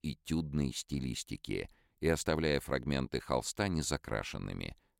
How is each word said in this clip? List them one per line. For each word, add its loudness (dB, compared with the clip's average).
этюдной 0
стилистике -4
и 2
оставляя 4
фрагменты 0
холста 0
незакрашенными, -2